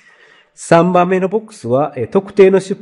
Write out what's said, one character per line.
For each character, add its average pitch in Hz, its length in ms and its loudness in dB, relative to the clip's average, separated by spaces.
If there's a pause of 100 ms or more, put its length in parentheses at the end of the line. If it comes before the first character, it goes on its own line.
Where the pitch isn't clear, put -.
(540)
三 170 380 0
番 180 160 0
目 185 120 -2
の 185 80 -4
ボ 202 100 -4
ッ 220 80 -8
ク - 80 -20
ス - 140 -12
は、 135 260 -2
え、 120 140 -8
特 196 260 -4
定 190 160 6
の 190 80 2
出 190 240 -6